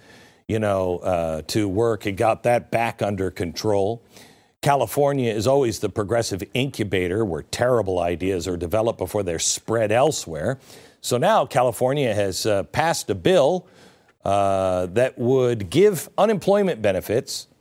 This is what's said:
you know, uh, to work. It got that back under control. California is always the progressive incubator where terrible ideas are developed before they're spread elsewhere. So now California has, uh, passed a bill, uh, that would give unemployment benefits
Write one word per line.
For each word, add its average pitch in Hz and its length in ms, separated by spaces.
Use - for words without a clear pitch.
you 110 100
know, 95 400
uh, 82 440
to 104 260
work. 110 380
It 104 60
got 110 300
that 120 300
back 117 280
under 98 300
control. 101 720
California 139 720
is 104 140
always 131 320
the 104 120
progressive 104 520
incubator 107 680
where 80 180
terrible 110 580
ideas 87 480
are 90 80
developed 101 420
before 101 240
they're 85 160
spread 110 540
elsewhere. 117 680
So 120 160
now 175 280
California 127 680
has, 98 320
uh, 98 200
passed - 460
a 104 40
bill, 165 540
uh, 95 600
that 117 300
would 120 540
give 185 380
unemployment 196 640
benefits 101 640